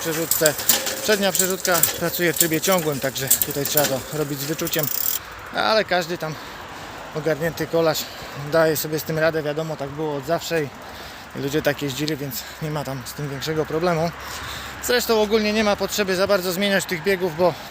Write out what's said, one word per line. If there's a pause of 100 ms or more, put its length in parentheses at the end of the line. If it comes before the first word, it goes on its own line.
przerzutce. (480)
Przednia
przerzutka (220)
pracuje
w
trybie
ciągłym,
także (180)
tutaj
trzeba
to (140)
robić
z
wyczuciem, (680)
ale
każdy
tam (800)
ogarnięty
kolarz (480)
daje
sobie
z
tym
radę.
Wiadomo,
tak
było
od
zawsze
i (680)
ludzie
tak
jeździli,
więc (200)
nie
ma
tam
z
tym
większego
problemu. (760)
Zresztą
ogólnie
nie
ma
potrzeby
za
bardzo
zmieniać
tych
biegów,
bo (160)